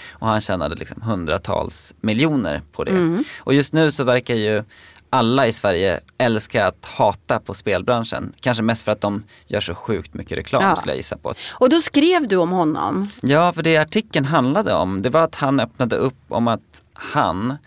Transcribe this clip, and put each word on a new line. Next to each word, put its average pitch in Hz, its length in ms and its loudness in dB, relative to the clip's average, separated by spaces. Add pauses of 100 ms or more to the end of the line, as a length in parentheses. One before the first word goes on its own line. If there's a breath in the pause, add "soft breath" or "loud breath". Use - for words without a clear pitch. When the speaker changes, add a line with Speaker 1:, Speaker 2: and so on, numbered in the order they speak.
(100)
Speaker 1:
Och - 180 -8
han 110 120 2
tjänade 80 340 -4
liksom - 280 -12
hundratals 92 1000 -4
miljoner 110 600 0 (100)
på - 120 -8
det. - 60 -4
Speaker 2:
Mm. 180 340 0 (140)
Speaker 1:
Och - 160 0
just 143 180 2
nu 156 180 4
så 139 140 -2
verkar 123 300 2
ju 107 300 0 (480 soft breath)
alla 117 340 4
i 113 60 2
Sverige 92 480 0 (180)
älskar 113 480 0
att - 200 -4
hata 110 540 0
på 90 140 -10
spelbranschen. 110 840 -2
Kanske 117 220 0
mest 113 220 0
för 107 80 0
att 104 80 -4
de 104 220 -2 (240 soft breath)
gör 87 140 -4
så 85 140 -6
sjukt - 400 -6
mycket - 240 -8
reklam, - 240 -2
Speaker 2:
Ja. 190 140 2
Speaker 1:
skulle - 160 -6
jag 65 40 -2
gissa - 200 -8
på. - 180 -8 (160 loud breath)
Speaker 2:
Och - 200 2
då 330 100 4
skrev 311 480 2
du 190 80 2
om 175 140 2
honom. 175 580 0 (140)
Speaker 1:
Ja, 160 300 4
för 160 100 -4
det 160 140 4
artikeln 156 480 0
handlade 135 500 2
om, 95 280 0
det 123 80 0
var 156 140 4
att 160 100 -2
han 135 260 0
öppnade 113 360 -2
upp 127 200 -2 (120)
om 117 200 0
att - 340 -6 (100)
han 117 640 -2 (100)